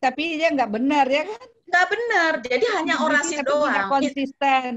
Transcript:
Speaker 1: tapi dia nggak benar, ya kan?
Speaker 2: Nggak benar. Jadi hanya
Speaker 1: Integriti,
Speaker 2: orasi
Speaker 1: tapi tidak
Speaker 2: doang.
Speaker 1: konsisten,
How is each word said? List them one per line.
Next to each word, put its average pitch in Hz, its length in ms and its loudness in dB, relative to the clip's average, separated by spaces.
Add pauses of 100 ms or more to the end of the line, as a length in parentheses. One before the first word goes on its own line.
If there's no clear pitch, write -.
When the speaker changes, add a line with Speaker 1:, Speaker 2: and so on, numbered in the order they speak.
Speaker 1:
tapi 302 400 -2
dia 330 80 2
nggak 254 240 0
benar, 269 320 2
ya 277 240 0
kan? 480 200 -14 (180)
Speaker 2:
Nggak 359 260 4
benar. 415 380 0 (100)
Jadi 247 320 0
hanya 339 220 0
Speaker 1:
Integriti, 302 100 0
Speaker 2:
orasi 294 320 0
Speaker 1:
tapi 285 60 -4
tidak 262 100 -2
Speaker 2:
doang. 233 380 0
Speaker 1:
konsisten, 269 840 0